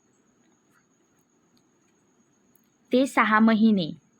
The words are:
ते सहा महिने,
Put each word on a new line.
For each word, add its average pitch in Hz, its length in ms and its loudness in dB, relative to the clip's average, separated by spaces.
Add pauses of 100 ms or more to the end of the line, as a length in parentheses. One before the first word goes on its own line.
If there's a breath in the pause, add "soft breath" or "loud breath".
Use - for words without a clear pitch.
(3000)
ते 254 160 0
सहा 220 320 -2
महिने, 220 500 2 (300)